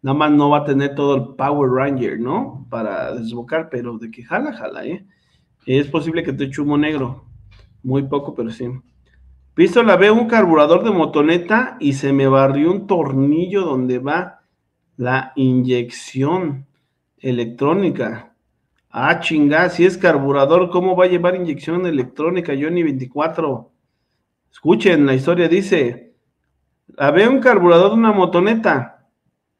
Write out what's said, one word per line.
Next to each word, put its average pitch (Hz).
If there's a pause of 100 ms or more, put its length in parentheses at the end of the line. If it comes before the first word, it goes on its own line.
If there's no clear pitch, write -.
Nada 139
más 151
no 147
va 147
a 143
tener 139
todo 143
el -
Power 143
Ranger, 127
¿no? 160
Para 110
desbocar, 120
pero 120
de 113
que 117
jala, 233
jala, -
¿eh? 185 (600)
Es 139
posible 160
que -
te 139
eche 135
humo 147
negro. 147 (580)
Muy 135
poco, 139
pero 113
sí. 120 (840)
Pisto, 190
la 202
veo 202
un 226
carburador 175
de 226
motoneta 175
y 143
se 139
me 135
barrió 135
un 196
tornillo 160
donde 127
va 160 (560)
la 131
inyección 131 (500)
electrónica. 127 (560)
Ah, 151
chinga, 156
si 170
es 185
carburador, 147
¿cómo 180
va 180
a 180
llevar 180
inyección 175
electrónica? 160
Johnny 170
veinticuatro. 147 (800)
Escuchen, 170
la 135
historia 170
dice, 165 (840)
la 139
veo 196
un 269
carburador 190
de 220
una 226
motoneta 185 (520)